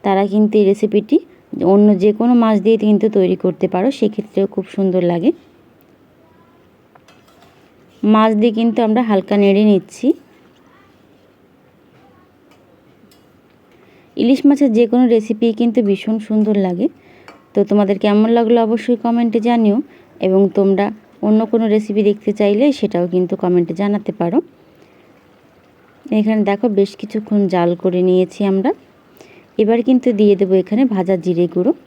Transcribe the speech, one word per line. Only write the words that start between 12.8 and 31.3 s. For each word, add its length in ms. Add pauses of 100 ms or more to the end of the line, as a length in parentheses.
ইলিশ 280
মাছের 260
যে 160
কোনো 200
রেসিপি 460
কিন্তু 280
ভীষণ 380
সুন্দর 380
লাগে। 300 (640)
তো 120
তোমাদের 360
কেমন 300
লাগলো 320
অবশ্যই 360
কমেন্টে 420
জানিও, 380 (440)
এবং 280
তোমরা 360 (360)
অন্য 240
কোনো 220
রেসিপি 360
দেখতে 300
চাইলে 380
সেটাও 360
কিন্তু 280
কমেন্টে 380
জানাতে 380
পারো। 260 (1700)
এখানে 380
দেখো 260
বেশ 260
কিছুক্ষণ 520
জাল 280
করে 260
নিয়েছি 440
আমরা। 260 (880)
এবার 240
কিন্তু 300
দিয়ে 240
দেবো 200
এখানে 300
ভাজা 320
জিরে 300